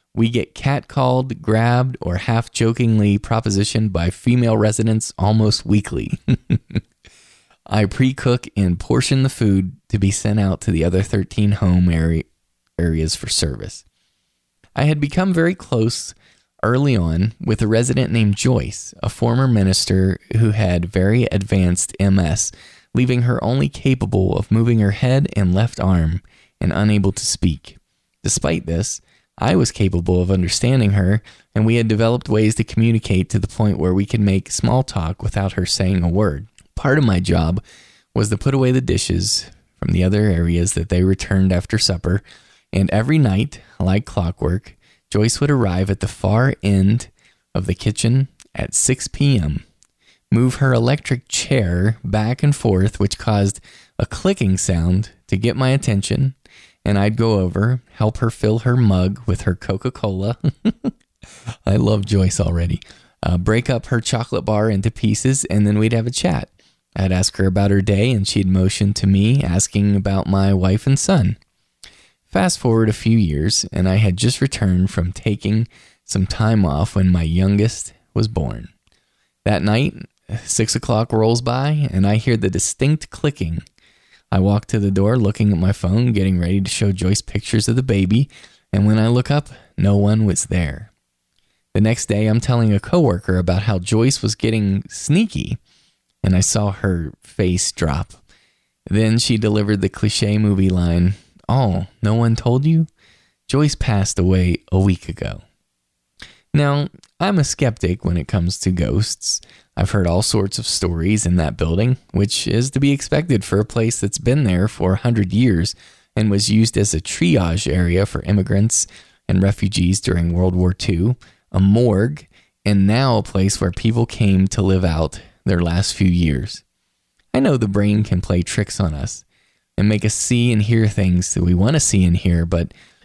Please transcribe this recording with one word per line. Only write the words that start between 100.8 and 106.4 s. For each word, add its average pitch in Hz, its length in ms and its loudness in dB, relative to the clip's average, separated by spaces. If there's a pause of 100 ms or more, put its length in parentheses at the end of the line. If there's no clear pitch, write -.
"Oh, 95 400 0 (140)
no 107 120 0
one 117 220 2
told 123 300 0
you? 160 220 2 (600)
Joyce 147 280 0
passed 101 440 -2
away 92 380 2 (120)
a 95 100 2
week 95 280 0
ago." - 360 -10 (1080)